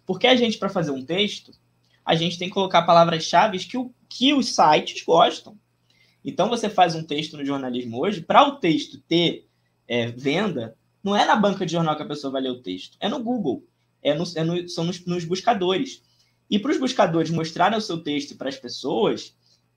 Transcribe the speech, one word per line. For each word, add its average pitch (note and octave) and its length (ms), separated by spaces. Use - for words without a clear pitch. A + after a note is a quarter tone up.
Porque F#3+ 220
a B3+ 80
gente, A#3 220
pra G3 100
fazer E3 240
um C3 120
texto, G3 460
a E3+ 100
gente E3+ 240
tem F3+ 80
que G3 80
colocar F#3 280
palavras-chave E3+ 760
que - 180
o, B3 140
que C4+ 240
os C4+ 220
sites E3 500
gostam. - 520
Então, F3 240
você A3+ 220
faz F3 240
um D#3+ 80
texto D3+ 340
no C#3+ 80
jornalismo B2 540
hoje, F3 220
pra G#3+ 260
o C#4 100
texto - 520
ter, E3+ 400
é, A#2 180
venda, C3+ 720
não G3+ 140
é - 80
na - 100
banca G3 320
de E3 60
jornal D#3+ 240
que D3+ 60
a - 40
pessoa C#3+ 260
vai C3+ 100
ler B2+ 80
o B2 120
texto, F#2 380
é G3 80
no C#4+ 100
Google, G#3+ 460
é C#3+ 120
no, D#3+ 100
é D#3+ 80
no, F3 240
são E3 160
nos, F3+ 200
nos F3 200
buscadores. F#3 800
E G#3 100
pros C#4+ 200
buscadores E3 520
mostrarem E3 480
o - 20
seu F3 180
texto D3 380
pras C3+ 200
pessoas, C#3+ 800